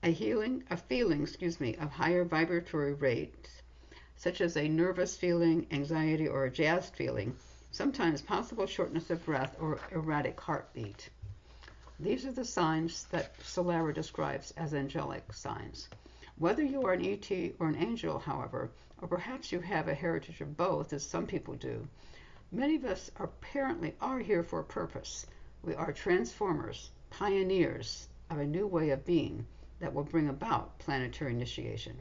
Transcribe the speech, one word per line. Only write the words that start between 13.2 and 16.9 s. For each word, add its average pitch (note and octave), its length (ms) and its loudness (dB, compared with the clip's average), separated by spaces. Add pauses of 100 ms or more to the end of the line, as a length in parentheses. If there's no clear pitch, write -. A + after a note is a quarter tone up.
Solera E3+ 540 2
describes D3+ 640 -4
as D#3 160 -2
angelic C#3 600 -2
signs. - 560 -8 (480)
Whether F#3 260 4
you C4+ 200 2
are F#3 100 4